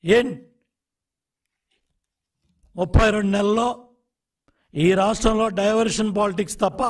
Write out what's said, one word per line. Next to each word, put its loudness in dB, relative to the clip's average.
ఏం 2
ముప్పై 2
రెండు -2
నెలల్లో 0
ఈ 2
రాష్ట్రంలో 0
డైవర్షన్ 0
పాలిటిక్స్ -4
తప్ప -4